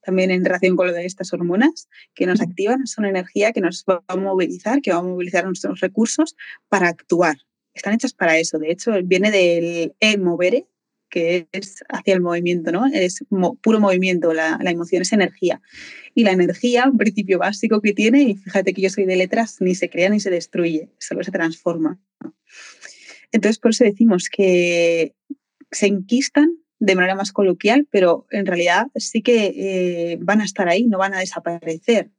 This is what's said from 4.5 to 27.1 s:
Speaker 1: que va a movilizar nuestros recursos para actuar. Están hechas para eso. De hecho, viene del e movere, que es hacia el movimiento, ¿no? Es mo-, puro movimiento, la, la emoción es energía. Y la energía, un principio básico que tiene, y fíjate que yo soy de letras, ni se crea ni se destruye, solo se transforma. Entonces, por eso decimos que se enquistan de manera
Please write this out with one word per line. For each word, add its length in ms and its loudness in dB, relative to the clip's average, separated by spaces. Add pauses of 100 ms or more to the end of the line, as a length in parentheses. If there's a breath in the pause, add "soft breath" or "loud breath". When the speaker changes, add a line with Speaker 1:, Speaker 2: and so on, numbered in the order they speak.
Speaker 1:
que 100 -4
va 60 0
a 40 -4
movilizar 440 -4
nuestros 340 -6
recursos 560 -2 (320 loud breath)
para 200 2
actuar. 480 0 (360)
Están 220 -4
hechas 180 -2
para 260 0
eso. 200 -2
De 140 -4
hecho, 200 -4 (120)
viene 260 2
del 680 0
e 180 2
movere, 480 0 (420)
que 440 -2
es 380 -12
hacia 240 0
el 80 2
movimiento, 500 -2
¿no? 140 0
Es 440 0
mo-, 240 0
puro 260 2
movimiento, 540 2
la, 280 -2
la 80 -2
emoción 320 -2
es 100 -2
energía. 480 0 (540 loud breath)
Y 100 4
la 80 4
energía, 580 2
un 80 2
principio 400 0
básico 420 0
que 120 0
tiene, 300 4
y 120 2
fíjate 400 -2
que 80 -4
yo 80 0
soy 140 -2
de 120 0
letras, 440 -2
ni 140 2
se 140 -4
crea 220 0
ni 100 2
se 100 -4
destruye, 580 -4 (100)
solo 240 -8
se 80 -6
transforma. 720 -4 (1300 loud breath)
Entonces, 280 2
por 120 2
eso 140 2
decimos 460 2
que 840 2 (560)
se 160 -2
enquistan 680 2 (220)
de 180 2
manera 180 0